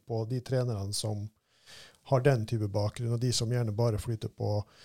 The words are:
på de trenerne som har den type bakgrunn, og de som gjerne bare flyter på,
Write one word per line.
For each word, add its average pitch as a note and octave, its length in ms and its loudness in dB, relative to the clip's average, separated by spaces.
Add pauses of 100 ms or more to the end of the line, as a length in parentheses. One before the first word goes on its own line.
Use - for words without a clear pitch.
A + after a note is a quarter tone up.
på A2+ 220 -2
de B2 140 -2
trenerne A#2 520 -2
som G#2+ 360 -4 (800)
har C3+ 120 6
den C3 240 4
type G#2+ 220 0
bakgrunn, G#2+ 460 0
og A#2 80 0
de B2 100 2
som A2+ 180 0
gjerne A#2+ 260 0
bare A2+ 220 2
flyter - 380 -6
på, G#2 220 0 (280)